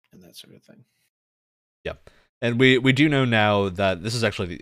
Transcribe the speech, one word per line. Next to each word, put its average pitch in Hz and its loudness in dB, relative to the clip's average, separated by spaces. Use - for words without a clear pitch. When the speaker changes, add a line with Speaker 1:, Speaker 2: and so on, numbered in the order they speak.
Speaker 1:
and 90 -20
that 87 -20
sort - -20
of 101 -20
thing. - -20
Speaker 2:
Yep. - -16
And 120 -2
we, 131 6
we 131 2
do 147 2
know 139 0
now 107 2
that 95 -2
this 113 -6
is 117 -2
actually 98 -4
the, - -18